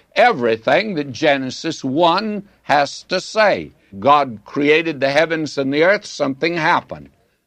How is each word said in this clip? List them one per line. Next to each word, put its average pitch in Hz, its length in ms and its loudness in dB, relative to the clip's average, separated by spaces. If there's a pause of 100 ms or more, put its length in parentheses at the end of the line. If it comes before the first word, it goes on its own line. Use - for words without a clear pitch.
(160)
everything 170 760 2
that 143 180 -6
Genesis 139 720 -2
one 175 640 -2 (160)
has 143 400 0
to 185 160 -4
say. 156 500 0 (300)
God 135 440 2
created 151 560 0
the 135 100 0
heavens 156 480 0
and 139 140 -2
the 151 120 2
earth, 202 220 2
something 143 500 -4
happened. 143 540 -2 (360)